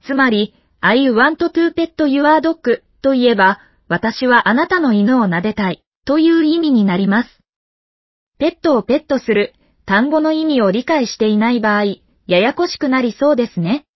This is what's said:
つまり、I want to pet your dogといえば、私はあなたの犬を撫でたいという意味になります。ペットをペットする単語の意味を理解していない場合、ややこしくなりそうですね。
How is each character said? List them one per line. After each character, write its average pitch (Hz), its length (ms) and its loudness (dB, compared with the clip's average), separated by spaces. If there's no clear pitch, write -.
つ 269 100 -6
ま 269 140 2
り、 214 260 -2
I 247 300 2
want 262 280 2
to 330 340 -2
pet 330 240 -4
your 294 440 2
dog 320 420 -2
と 269 140 0
い 247 120 2
え 233 80 4
ば、 196 260 2
私 220 380 -4
は 240 220 2
あ 214 60 2
な 302 120 0
た 359 140 -2
の 269 120 2
犬 214 300 2
を - 40 0
撫 175 140 -2
で 208 140 -4
た 190 160 -2
い - 120 -10
と 294 140 0
い 320 140 4
う 330 120 2
意 311 140 0
味 311 140 -2
に 214 120 2
な 185 120 0
り 190 100 -2
ま 208 180 0
す。 - 160 -18
ペ 330 100 0
ッ - 120 -6
ト 302 160 0
を 202 60 0
ペ 262 140 0
ッ 302 100 -4
ト 269 120 -2
す 226 140 -4
る 208 220 -2
単 233 240 0
語 311 100 0
の 311 120 -2
意 311 120 -4
味 277 180 0
を 196 80 2
理 226 140 -4
解 285 220 0
し - 120 -14
て 214 100 0
い 214 100 0
な 233 140 0
い 240 80 -2
場 208 180 0
合、 208 60 0
や 175 120 0
や 233 140 0
こ 349 140 -2
し - 120 -10
く 285 120 -2
な 262 100 0
り 240 120 -2
そ 294 200 0
う 262 40 2
で 233 100 -2
す - 140 -8
ね。 202 360 -4